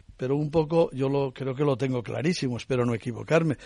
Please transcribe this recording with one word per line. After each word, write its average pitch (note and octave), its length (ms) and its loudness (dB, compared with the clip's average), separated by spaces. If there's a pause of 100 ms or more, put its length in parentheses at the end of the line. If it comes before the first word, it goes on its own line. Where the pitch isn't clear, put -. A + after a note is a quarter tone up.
(160)
pero C3 200 0
un D3+ 140 -2
poco E3 420 2
yo C3+ 160 0
lo, C#3 240 0
creo C3 220 -6
que D3 100 0
lo C#3 120 4
tengo B2+ 260 0
clarísimo, B2 540 -2
espero A#2+ 300 0
no A#2+ 80 2
equivocarme, C3+ 720 0